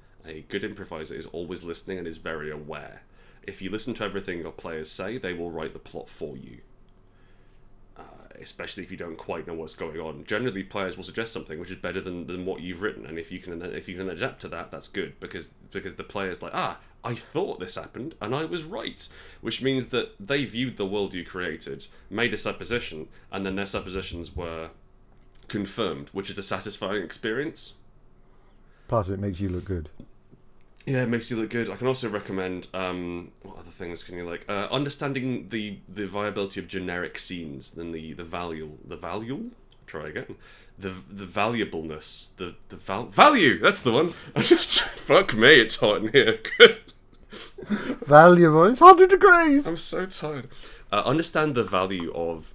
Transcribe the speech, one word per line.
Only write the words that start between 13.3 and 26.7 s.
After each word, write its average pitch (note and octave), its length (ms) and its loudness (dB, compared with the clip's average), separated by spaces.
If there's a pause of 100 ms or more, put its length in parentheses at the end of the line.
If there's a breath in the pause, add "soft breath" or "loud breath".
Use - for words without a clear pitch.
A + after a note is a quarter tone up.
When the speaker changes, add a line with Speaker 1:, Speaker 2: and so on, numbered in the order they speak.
Speaker 1:
you F#2 60 -12
can, E2+ 240 -12
if F2+ 260 -10
you F2+ 80 -10
can F#2+ 120 -6
adapt F#2 340 -8
to F#2+ 60 -12
that, E2+ 220 -12
that's - 180 -14
good, E2+ 320 -8
because, F2 280 -14 (220)
because F#2 260 -12
the - 80 -12
player's F#2+ 380 -8
like, F2 120 -12
"Ah, C#3 240 -6 (240 soft breath)
I A#2+ 120 -6
thought - 460 -6
this F2+ 160 -8
happened, A2 440 -12
and G#2+ 140 -4
I D3+ 100 -4
was E3 180 -8
right," F#3+ 440 -10 (340 loud breath)
which - 220 -6
means C3 240 0
that - 340 -4
they C3+ 240 -2
viewed A2+ 320 -6
the G2+ 100 -2
world F#2+ 280 -2
you F2 100 -6
created, D#2 600 -8 (240 soft breath)
made G#2+ 240 0
a G2+ 40 -6
supposition, G2 720 -6 (240 soft breath)
and G2 140 -6
then F#2+ 100 -4
their G2 100 -6
suppositions F#2 680 -8
were E2 340 -8 (800)
confirmed, G2 640 -6
which F#2+ 180 -8
is F#2 80 -8
a G2 40 -6
satisfying G2 600 -6